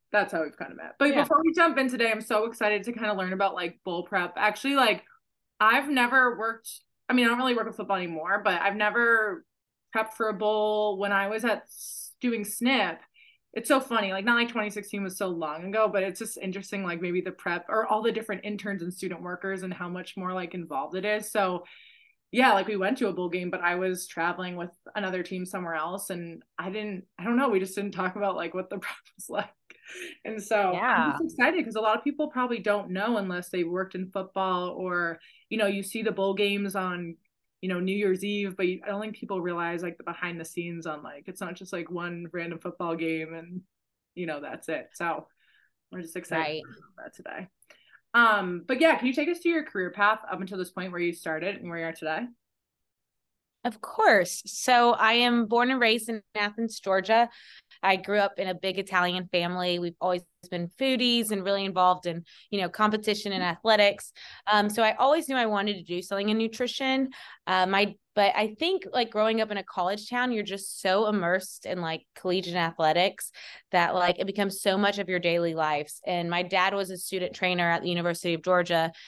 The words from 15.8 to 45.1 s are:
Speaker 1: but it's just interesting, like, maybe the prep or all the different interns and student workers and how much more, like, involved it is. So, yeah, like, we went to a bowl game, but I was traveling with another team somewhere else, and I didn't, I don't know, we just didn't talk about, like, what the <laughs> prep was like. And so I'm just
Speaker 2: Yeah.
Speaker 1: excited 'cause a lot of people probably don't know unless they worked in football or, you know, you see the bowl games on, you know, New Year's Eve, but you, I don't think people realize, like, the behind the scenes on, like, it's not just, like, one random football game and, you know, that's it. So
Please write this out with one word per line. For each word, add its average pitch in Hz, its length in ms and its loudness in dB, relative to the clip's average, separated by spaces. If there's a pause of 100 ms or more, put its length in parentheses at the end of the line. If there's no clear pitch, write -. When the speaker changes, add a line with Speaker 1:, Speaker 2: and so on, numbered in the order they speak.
Speaker 1:
but 190 160 2
it's 190 160 -4
just 220 180 -8
interesting, 196 460 -6
like, 170 180 -4
maybe 180 200 -2
the 185 100 -6
prep 175 380 -6
or 220 160 2
all 214 160 2
the 226 100 2
different 220 320 -6
interns 202 380 -6
and 180 120 -6
student 180 280 -8
workers 185 420 -6
and 185 100 -6
how 180 140 -8
much 175 300 -10
more, 185 160 -4
like, 180 200 -6
involved 165 420 -6
it 190 100 -2
is. 208 260 -2
So, 185 340 0 (680)
yeah, 240 220 6
like, 196 140 2
we 208 100 -2
went 202 220 0
to 214 100 2
a 185 40 -4
bowl 180 140 -2
game, 180 220 -2
but 180 100 -4
I 175 160 2
was 185 320 -2
traveling 180 480 -4
with 175 160 -8 (240)
another 185 260 -2
team 180 240 -6
somewhere 180 280 -6
else, 170 360 -4
and 170 340 -8 (140)
I 180 120 -6
didn't, 202 360 -6 (140)
I 175 60 -8
don't 233 100 2
know, 262 140 2
we 196 100 4
just 190 160 -4
didn't 202 160 -4
talk 185 240 -2
about, 196 220 0
like, 165 160 -6
what 185 160 -6
the 202 100 -6
<laughs> - 0 -
prep - 160 -10 (220)
was - 120 -16
like. - 200 -4 (760)
And 220 180 -8
so 196 440 2 (100)
I'm 165 80 6
just 151 160 2
Speaker 2:
Yeah. - 20 -
Speaker 1:
excited 320 440 2
'cause 226 100 -6
a 220 60 -2
lot 220 160 4
of - 80 -4
people 294 240 -2
probably 247 300 0
don't 196 320 0
know 214 260 0
unless 180 320 -4
they 180 160 0
worked 185 300 -4
in 185 160 -6
football 185 580 -2
or, 175 500 -4 (300)
you 220 80 -4
know, 208 100 4
you 202 160 -2
see 220 200 -6
the 208 100 0
bowl 196 200 0
games 202 400 0
on, 175 440 -4 (440)
you 185 60 -4
know, 180 140 -2
New 190 140 0
Year's 190 280 0
Eve, 202 320 -2
but 190 120 0
you, 185 160 -2
I - 40 -10
don't 202 140 -4
think 214 160 -10
people 190 240 -6
realize, 170 420 -4
like, 170 140 -8
the - 80 -14
behind 170 340 -8
the 160 60 -10
scenes 170 420 -8
on, 151 160 -8
like, 147 240 -16
it's 185 140 -12
not 180 140 -8
just, 185 180 -14
like, 170 180 -6
one 170 400 -6
random 170 280 -6
football 170 360 -6
game 160 380 -4
and, 175 280 -12 (540)
you 180 100 -6
know, 151 140 -6
that's 139 300 -12
it. - 240 -4
So 170 340 -4 (640)